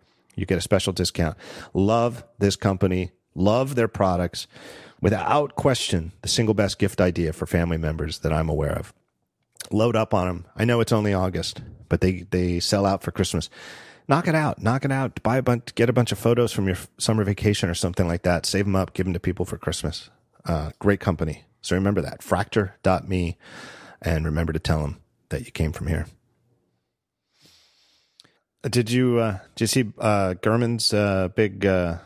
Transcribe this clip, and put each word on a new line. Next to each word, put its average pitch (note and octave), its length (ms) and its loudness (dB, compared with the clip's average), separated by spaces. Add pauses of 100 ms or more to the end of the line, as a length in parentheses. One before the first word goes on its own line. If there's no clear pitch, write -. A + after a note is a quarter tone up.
(360)
You F#2 100 -6
get F#2 120 0
a E2 40 -4
special F#2+ 320 0
discount. F2 440 0 (360)
Love A#2 500 2 (160)
this G2+ 160 4
company. F#2 560 0 (240)
Love A#2+ 400 2
their A2+ 120 2
products. F2+ 600 -2 (520)
Without C3 560 2
question, F#2 560 0 (100)
the - 60 -10
single A2 260 2
best G2 260 0
gift - 200 0
idea F2 340 2
for - 120 -8
family E2+ 320 0
members D#2 420 -4
that D#2 140 -2
I'm D#2+ 160 0
aware D2+ 240 -2
of. - 200 -8 (800)
Load A2 240 2
up A2 180 0
on F2+ 140 2
'em. F2 180 -6 (100)
I A2 100 0
know A#2+ 160 4
it's A2 100 0
only G#2 220 2
August, F2+ 480 -2 (260)
but - 140 0
they, F#2 300 0
they F2+ 280 0
sell G2+ 260 2
out G2 180 0
for - 80 -6
Christmas. - 380 -2 (580)
Knock C#3 200 2
it D#3 80 2
out. D3+ 260 -2
Knock B2 240 0
it C#3 60 0
out. C3+ 320 -4
Buy A#2 140 2
a C3+ 40 2
bunch, A#2+ 340 0
get A#2 140 2
a B2 40 2
bunch A#2+ 180 2
of G2+ 80 -4
photos A#2 320 2
from G2+ 140 -2
your F#2 100 0
f-, - 220 -10
summer A2 260 2
vacation G2+ 460 2
or F2 60 -2
something F2 320 0
like E2+ 160 -2
that. E2+ 220 2
Save G2 200 0
'em G2 100 0
up. F#2+ 180 0
Give F#2 120 -2
'em F#2 80 -2
to F2 60 -4
people F2+ 260 -4
for - 120 -8
Christmas. - 520 -6 (360)
Uh, D#2 340 -2
great G2+ 200 2
company. D#2+ 460 -2 (160)
So - 140 -2
remember F#2+ 260 2
that. - 200 -8
Fracture F#2+ 640 -2
dot F#2 240 0
me, F2+ 300 -2 (640)
and D#2+ 240 0
remember D#2 260 -2
to D#2+ 80 -4
tell D#2 240 0
'em D2 140 -6 (320)
that C#2 160 -6
you - 60 -20
came D#2+ 200 -2
from - 160 -8
here. D#2+ 200 -2 (2500)
Did A2+ 220 2
you, B2 280 4
uh, A2 200 0 (160)
did - 80 -2
you A2 40 2
see, A#2 300 0
uh, G2 380 2
Gurman's, A#2 580 0
uh, G2 360 2
big, G2+ 360 0
uh, F2+ 400 2